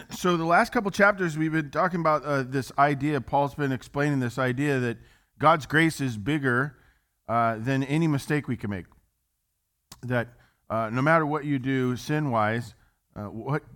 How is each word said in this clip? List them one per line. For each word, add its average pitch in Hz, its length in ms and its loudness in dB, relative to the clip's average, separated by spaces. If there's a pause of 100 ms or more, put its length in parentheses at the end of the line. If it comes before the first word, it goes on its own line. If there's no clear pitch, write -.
so 175 280 0
the 165 80 -2
last 180 260 4
couple 202 200 -2
chapters, 190 460 2
we've 156 140 0
been 151 200 -2
talking 175 280 0
about, 156 240 2
uh, 139 200 0
this 127 340 -4
idea, 143 440 2
Paul's 143 340 -2
been 139 160 -2
explaining 143 480 -2
this 120 180 -2
idea 131 420 0
that 120 180 -2 (420)
God's 139 260 4
grace 156 360 2
is 123 160 -4
bigger, 135 600 0 (500)
uh, 113 300 0
than 135 260 0
any 156 240 2
mistake 147 420 -2
we 120 80 -4
can 104 120 -6
make. 92 160 -6 (1160)
That, 120 260 -2 (420)
uh, 110 220 -2
no 127 100 0
matter 160 240 4
what 147 200 -4
you 143 120 0
do 127 380 0
sin-wise, 120 800 -2 (400)
uh, 104 100 -10
what 113 380 -6 (120)